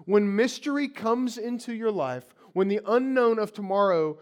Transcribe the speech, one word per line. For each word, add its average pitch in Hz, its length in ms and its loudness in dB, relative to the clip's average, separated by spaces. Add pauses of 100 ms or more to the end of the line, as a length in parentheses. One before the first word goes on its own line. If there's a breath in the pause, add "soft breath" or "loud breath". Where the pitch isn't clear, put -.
when 202 300 4
mystery 277 520 0
comes 240 500 -4
into 240 360 -8
your 226 180 -2
life, 131 420 -6 (200 soft breath)
when 190 160 2
the 202 180 0
unknown 240 500 2
of 208 160 -4
tomorrow 190 680 0